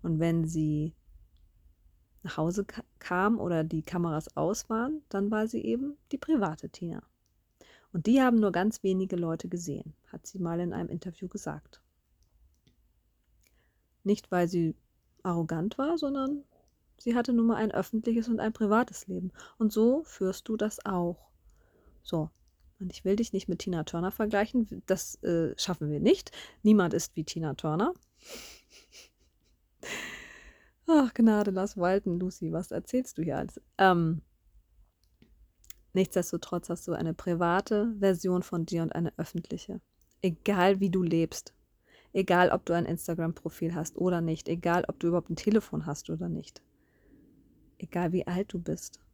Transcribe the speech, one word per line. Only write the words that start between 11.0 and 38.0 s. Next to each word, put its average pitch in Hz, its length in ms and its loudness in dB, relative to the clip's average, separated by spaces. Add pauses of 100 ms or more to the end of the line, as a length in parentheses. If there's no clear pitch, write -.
gesagt. - 540 -12 (2250)
Nicht, - 280 0
weil 175 160 2
sie 170 280 0 (460)
arrogant 170 560 -2
war, 311 200 0
sondern 277 460 -2 (540)
sie 233 180 -2
hatte 240 180 2
nun 233 140 6
mal 226 100 4
ein 220 140 0
öffentliches 226 580 0
und 220 100 2
ein 214 120 0
privates 220 560 0
Leben. 185 240 -6 (260)
Und 214 140 2
so 247 320 4
führst - 460 -4
du 220 80 -2
das 208 280 -4
auch. 175 440 -2 (720)
So, 160 280 -2 (500)
und 185 120 -6
ich - 140 -14
will 190 100 2
dich 226 160 -2
nicht - 160 -2
mit 175 120 -4
Tina 170 240 -4
Turner 175 280 -4
vergleichen, 214 760 -2
das, - 360 -2
äh, 165 340 0
schaffen 156 320 -4
wir 147 100 -2
nicht. 226 320 2 (320)
Niemand 202 300 6
ist - 220 -4
wie 156 80 -6
Tina 156 300 -6
Turner. 180 400 0 (3000)
Ach, 294 280 6
Gnade, 214 380 6
lass 190 260 -2
walten, 180 420 2
Lucy, 180 320 -4
was 165 200 -4
erzählst - 460 -4
du 156 60 -4
hier 151 140 -2
alles? - 240 -8 (160)
Ähm, 170 440 4 (1700)
nichtsdestotrotz 180 760 0
hast - 180 -6
du 180 40 -4
eine 165 220 -2
private 190 840 0
Version 180 440 2